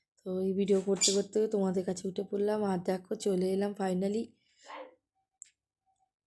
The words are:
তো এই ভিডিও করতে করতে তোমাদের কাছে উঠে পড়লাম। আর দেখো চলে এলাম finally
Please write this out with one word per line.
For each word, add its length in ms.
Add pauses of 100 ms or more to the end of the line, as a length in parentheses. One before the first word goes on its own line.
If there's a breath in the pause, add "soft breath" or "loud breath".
(240)
তো 160
এই 120
ভিডিও 280
করতে 320
করতে 360
তোমাদের 360
কাছে 240
উঠে 220
পড়লাম। 340
আর 140
দেখো 360
চলে 380
এলাম 260
finally 460 (2000 loud breath)